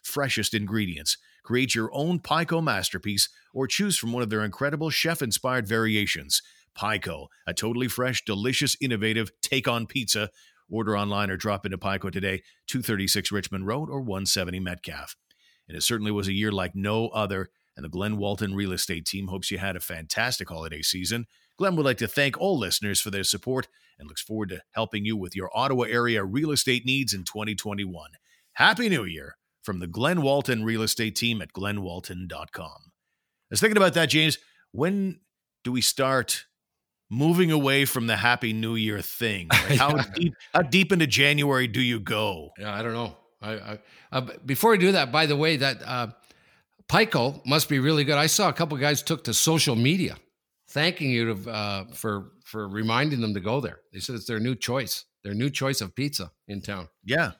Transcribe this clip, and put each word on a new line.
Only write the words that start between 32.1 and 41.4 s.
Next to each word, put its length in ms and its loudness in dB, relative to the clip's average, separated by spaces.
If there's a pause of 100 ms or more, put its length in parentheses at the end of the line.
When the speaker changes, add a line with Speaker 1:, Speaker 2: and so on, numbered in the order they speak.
Speaker 1:
dot 240 -12
com. 400 -14
I 600 -20
was 100 0
thinking 160 4
about 160 6
that, 160 4
James. 300 4 (320)
When 480 0 (440)
do 80 -2
we 100 0
start 640 0 (640)
moving 420 4
away 340 4
from 220 -2
the 100 2
Happy 340 2
New 240 -2
Year 240 0
thing? 520 -4
Like, 260 4
how 180 4
Speaker 2:
<laughs> 0 -
Yeah. 80 0 (120)
Speaker 1:
deep, 180 0 (200)
how 100 6
deep 280 4
into 160 4
January 600 4